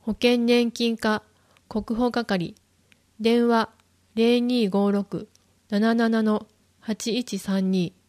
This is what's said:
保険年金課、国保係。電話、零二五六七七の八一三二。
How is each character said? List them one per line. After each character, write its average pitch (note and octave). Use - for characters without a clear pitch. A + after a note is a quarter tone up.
保 A3+
険 A#3+
年 A#3+
金 A#3
課、 G#3+
国 G#3+
保 B3
係。 G#3
電 A#3
話、 A3+
零 A#3+
二 A#3+
五 G3+
六 G3+
七 A3
七 A3+
の G#3+
八 A3
一 A#3+
三 F#3+
二。 F#3